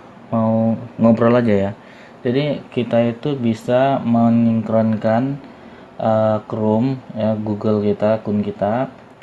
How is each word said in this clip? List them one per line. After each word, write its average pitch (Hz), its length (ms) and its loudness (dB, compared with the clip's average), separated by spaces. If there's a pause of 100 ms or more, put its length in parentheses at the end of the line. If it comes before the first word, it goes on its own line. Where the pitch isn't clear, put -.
(340)
mau 113 400 2 (240)
ngobrol 117 320 4
aja 120 240 2
ya. 98 160 0 (560)
Jadi, 139 480 -2
kita 117 400 0
itu 143 240 -6
bisa 123 640 0
mensinkronkan, 113 1400 2 (640)
eh, 110 360 2 (120)
Chrome, 113 480 0 (160)
ya, 110 240 -2
Google 107 480 -2
kita, 104 320 0
akun 104 240 -2
kita, 104 480 -4 (320)